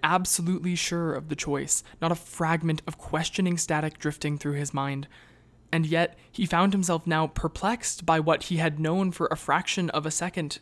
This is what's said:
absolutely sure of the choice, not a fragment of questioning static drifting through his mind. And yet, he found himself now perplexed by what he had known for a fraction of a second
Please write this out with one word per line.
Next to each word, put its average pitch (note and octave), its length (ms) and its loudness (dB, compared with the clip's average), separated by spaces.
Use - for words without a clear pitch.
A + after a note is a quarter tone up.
absolutely F3+ 760 0
sure E3 380 -2
of D3+ 160 -6
the D3+ 60 -2
choice, C#3+ 480 -2
not E3 100 2
a E3+ 40 2
fragment D#3+ 720 0
of D#3+ 100 -10
questioning F3 600 0
static D#3 420 -2
drifting D3 380 -2
through C#3+ 160 -2
his C#3+ 200 -4
mind. C#3 340 -2
And E3 120 2
yet, E3 320 2
he G#3 160 -2
found F#3+ 280 4
himself F3 340 2
now D#3+ 200 2
perplexed - 800 -2
by D#3+ 140 6
what D#3 240 2
he E3+ 140 -2
had D#3 220 0
known F3+ 320 2
for E3 160 0
a D#3 100 0
fraction F3 540 0
of D3+ 140 0
a D#3 60 -2
second E3+ 500 -4